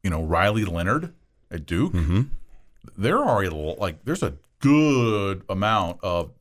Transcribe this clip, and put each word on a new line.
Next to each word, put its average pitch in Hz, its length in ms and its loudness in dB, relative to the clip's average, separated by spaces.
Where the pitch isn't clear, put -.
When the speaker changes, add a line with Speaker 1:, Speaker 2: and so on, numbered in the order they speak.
Speaker 1:
you 95 80 -2
know, 80 140 -2
Riley 101 420 2
Leonard 98 480 -2
at 80 160 -8
Duke. 107 260 0
Speaker 2:
Mm-hmm. 87 280 2
Speaker 1:
There 143 260 0
are 117 200 2
a 92 80 0
l-, 76 260 -4
like, 85 280 -6
there's - 180 -4
a 78 100 -4
good 120 880 2
amount 98 560 0
of 87 380 -2